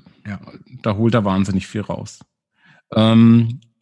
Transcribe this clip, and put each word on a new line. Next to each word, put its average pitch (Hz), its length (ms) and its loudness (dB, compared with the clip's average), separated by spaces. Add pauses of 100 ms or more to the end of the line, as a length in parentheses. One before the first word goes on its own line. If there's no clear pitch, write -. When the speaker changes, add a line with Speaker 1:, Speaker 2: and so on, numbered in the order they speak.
(280)
Speaker 1:
Ja. 101 140 -12 (400)
Speaker 2:
da 107 140 -4
holt 113 180 0
er 110 120 0
wahnsinnig 95 420 -2
viel 107 140 -10
raus. - 380 -12 (720)
Ähm, 113 680 4 (220)